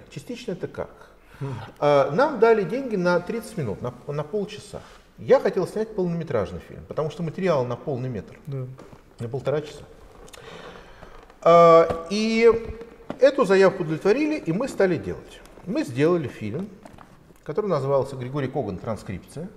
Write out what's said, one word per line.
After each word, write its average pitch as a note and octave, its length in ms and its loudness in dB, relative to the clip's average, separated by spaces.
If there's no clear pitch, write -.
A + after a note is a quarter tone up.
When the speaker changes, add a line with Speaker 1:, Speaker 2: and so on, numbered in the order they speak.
Speaker 1:
Частично - 440 -12
это - 140 -8
как? - 220 -10
Speaker 2:
Мгм. C#3 140 -8
Speaker 1:
Э, C#3+ 320 4
нам B3+ 280 0
дали A3 240 6
деньги A3+ 320 -4
на F3 240 2
тридцать G#3+ 380 -8
минут, A2 240 -4
на, G2+ 120 -8
на D3 160 -6
полчаса. - 580 -8
Я C#3+ 200 4
хотел F#3+ 280 0
снять A3 280 -6
полнометражный D3 640 -4
фильм, - 280 -16
потому D3+ 240 -4
что - 120 -8
материал D#3+ 420 0
на A#2+ 100 -6
полный B2+ 340 -6
метр, A2 380 -10
Speaker 2:
Да. C3+ 180 -8
Speaker 1:
на A#2 100 -8
полтора C#3 320 -2
часа. - 220 -16
Э, E3 680 8
и A3+ 400 4
эту C#4 260 6
заявку F#3+ 380 4
удовлетворили, A3 540 0
и - 140 -6
мы A3 160 -2
стали F#3 300 2
делать. F#2 420 -10
Мы B3+ 180 -4
сделали D3 440 0
фильм, A2 400 -8
который F3 240 -4
назывался C3+ 480 0
«Григорий C3 320 -4
Коган. A2+ 300 -4
Транскрипция». A2+ 800 -10